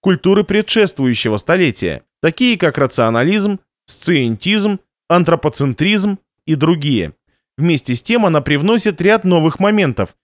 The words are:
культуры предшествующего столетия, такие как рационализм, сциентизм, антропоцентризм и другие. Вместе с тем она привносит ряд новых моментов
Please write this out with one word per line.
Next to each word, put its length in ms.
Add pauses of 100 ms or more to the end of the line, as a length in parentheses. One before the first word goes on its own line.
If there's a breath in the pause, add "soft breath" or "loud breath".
культуры 440
предшествующего 920
столетия, 640 (200)
такие 340
как 220
рационализм, 800 (280)
сциентизм, 920 (300)
антропоцентризм 1080 (280)
и 80
другие. 600 (440)
Вместе 380
с 60
тем 240
она 160
привносит 580
ряд 240
новых 340
моментов 640